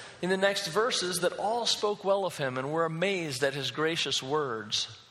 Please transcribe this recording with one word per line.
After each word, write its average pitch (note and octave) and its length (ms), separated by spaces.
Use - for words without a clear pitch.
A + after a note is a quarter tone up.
in F3 80
the F#3+ 80
next G3 300
verses F3+ 540
that F3 180
all A3+ 260
spoke G#3 380
well G3 220
of E3 120
him C3 200
and C3+ 140
were E3 140
amazed D#3+ 580
at C#3 100
his C3+ 180
gracious D#3 500
words. B2+ 680